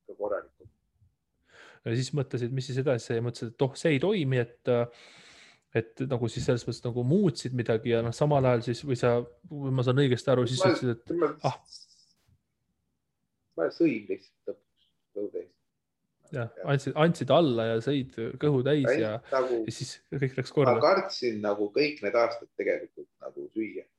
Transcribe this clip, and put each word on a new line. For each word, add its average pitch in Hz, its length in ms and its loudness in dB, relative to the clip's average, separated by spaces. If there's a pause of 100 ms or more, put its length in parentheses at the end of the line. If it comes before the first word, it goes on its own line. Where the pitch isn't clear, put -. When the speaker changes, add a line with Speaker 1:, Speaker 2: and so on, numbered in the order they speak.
Speaker 1:
Ka - 140 -20
korralikult. - 540 -8 (1120)
Speaker 2:
Ja 120 100 -4
siis 127 220 -2
mõtlesid, 123 380 -2
mis 131 140 -4
siis 131 140 -4
edasi, 131 340 -2
ja 113 80 0
mõtlesid, 120 300 -6
et - 100 -4
oh, 131 140 2
see 165 160 2
ei 135 80 4
toimi, 143 400 0
et, 120 320 -2 (1040)
et - 300 -2
nagu 120 240 -2
siis - 180 -6
selles 123 160 0
mõttes - 160 -6
nagu 120 240 -4
muutsid 143 500 2
midagi 117 380 0
ja 117 100 4
noh, 117 140 -4
samal 147 300 4
ajal 120 180 4
siis, 120 200 -4
või 139 120 -2
sa, 120 220 2 (240)
kui 139 300 -6
ma 131 120 0
saan 127 160 2
õigesti 131 320 2
aru, 123 160 4
siis 120 160 -2
Speaker 1:
Ma 120 80 6
Speaker 2:
ütlesid, 120 220 0
et - 180 -10
Speaker 1:
ma 165 180 0 (120)
Speaker 2:
ah. - 160 -2 (2000)
Speaker 1:
ma 165 100 0
sõin 123 400 0
lihtsalt - 400 -12
lõpuks - 400 -16 (220)
kõhu 101 200 -8
täis. 90 220 -12 (800)
Speaker 2:
Jah, 120 160 -6
Speaker 1:
Jah. - 160 -16
Speaker 2:
andsid, 139 320 -2
andsid 151 360 2
alla 131 360 4
ja 113 120 0
sõid 135 360 -4 (220)
kõhu 143 260 2
täis 139 300 2
ja, 110 240 0 (100)
Speaker 1:
Nagu 127 320 0
Speaker 2:
ja 110 160 -6
siis - 160 -10 (140)
kõik 135 340 -4
läks - 160 -8
korda. 131 180 6
Speaker 1:
ma 113 80 4
kartsin 127 640 2
nagu 104 260 0
kõik 147 320 0
need 101 140 -2
aastad 117 380 0
tegelikult - 640 -6
nagu 71 320 -14
süüa. 104 340 -10 (160)